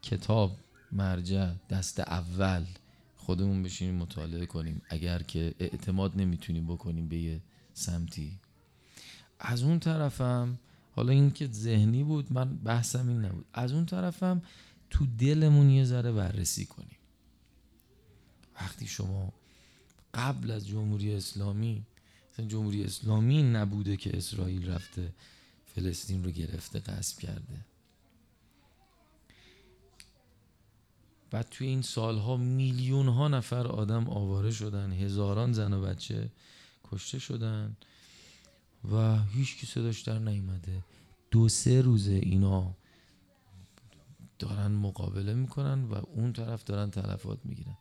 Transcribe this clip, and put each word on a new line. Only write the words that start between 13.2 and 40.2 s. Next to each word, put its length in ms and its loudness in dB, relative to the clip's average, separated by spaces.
نبود. 280 -6
از 180 -2
اون 140 2
طرفم 560 0
تو 160 2
دلمون 500 8
یه 160 8
ذره 260 0
بررسی 540 -2
کنیم. 320 -18
وقتی 260 -8
شما 460 -4
قبل 380 -2
از 160 -6
جمهوری 460 -2
اسلامی، 680 -4
مثلاً 140 -6
جمهوری 360 -2
اسلامی 600 2
نبوده 540 2
که 200 -4
اسرائیل 520 -4
رفته 440 -6
فلسطین 580 -4
رو 80 -4
گرفته، 480 -8
غصب 400 -8
کرده. 460 -10
بعد 200 -4
توی 160 -6
این 140 0
سالها 560 -2
میلیون‌ها 880 2
نفر 400 0
آدم 400 0
آواره 440 0
شدن، 400 -4
هزاران 600 0
زن 200 0
و 80 0
بچه 480 -4
کشته 280 -8
شدن 580 -6
و 320 4
هیچ 340 -2
کی 80 -12
صداش 360 -4
در 180 -4
نیامده. 640 -4